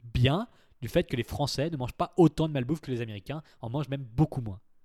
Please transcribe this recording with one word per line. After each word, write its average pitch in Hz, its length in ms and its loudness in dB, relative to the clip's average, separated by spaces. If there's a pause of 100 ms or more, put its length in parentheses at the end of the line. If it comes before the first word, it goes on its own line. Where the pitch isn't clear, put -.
bien 131 460 2 (320)
du 117 60 -8
fait 170 220 0
que - 60 -2
les 117 80 -2
Français 147 460 -2
ne 160 80 -6
mangent 127 160 -6
pas - 240 -4
autant 160 300 6
de 156 60 -4
malbouffe 139 280 -2
que 135 100 -8
les 120 100 -2
Américains, 113 400 -8 (200)
en 117 100 -10
mangent 135 180 -4
même 139 140 -4
beaucoup 131 380 0
moins. 101 180 -8 (260)